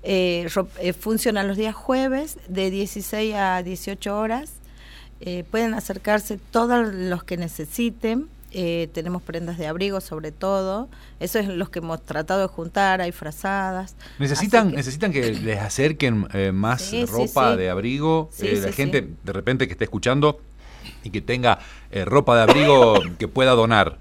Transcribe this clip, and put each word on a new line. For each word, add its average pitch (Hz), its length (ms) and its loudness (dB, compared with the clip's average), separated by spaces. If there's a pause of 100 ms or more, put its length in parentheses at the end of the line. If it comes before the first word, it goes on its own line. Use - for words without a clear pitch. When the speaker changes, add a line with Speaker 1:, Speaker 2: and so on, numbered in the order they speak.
Speaker 1:
Eh, 180 460 0
ro-, 190 140 0 (100)
eh, 175 140 -2
funciona 214 500 -2
los 196 140 -2
días 214 180 -2
jueves 269 720 -2
de 190 240 -2
dieciséis 208 640 -4
a 190 300 0
dieciocho 196 520 -6
horas. 226 360 -4 (680)
Eh, 175 300 -8
pueden 226 240 0
acercarse 208 640 -2 (140)
todos 233 420 2
los 185 300 -4
que 180 120 -8
necesiten. 226 920 -4 (240)
Eh, 170 400 -4
tenemos 175 300 -6
prendas 170 360 -8
de 160 80 -6
abrigo, 190 340 -4
sobre 156 300 -10
todo. 190 580 -4 (300)
Eso 185 220 -2
es 196 80 -2
los 180 220 -4
que 175 100 -6
hemos 165 240 -8
tratado 160 380 -2
de 190 40 0
juntar, 185 540 0
hay 175 100 -4
frazadas. 190 880 -6 (240)
Speaker 2:
¿Necesitan, 196 480 2
Speaker 1:
Así - 20 2
que 131 60 -4
Speaker 2:
necesitan 143 360 -4
que 123 200 0
les 107 260 -2
acerquen, 123 760 0
eh, 98 200 0
más 110 300 0
Speaker 1:
Sí, 233 220 -2
sí, - 20 -2
Speaker 2:
ropa 123 460 2
Speaker 1:
sí. 92 60 2
Speaker 2:
de 92 120 0
abrigo? 143 640 0
Speaker 1:
Sí, 101 140 -6
Speaker 2:
Eh, 104 140 2
la 95 80 -2
Speaker 1:
sí, - 60 -4
Speaker 2:
gente 135 260 0
Speaker 1:
sí. - 80 -10 (160)
Speaker 2:
de 101 80 -8
repente 127 340 0
que - 60 -8
esté 107 120 -4
escuchando 139 560 2 (640)
y 107 80 -10
que 101 100 -4
tenga, 123 380 2 (320)
eh, 95 140 -2
ropa 123 320 6
de 113 60 8
abrigo 131 520 8
<coughs> 87 240 2
que 104 80 -4
pueda 131 260 4
donar 113 480 4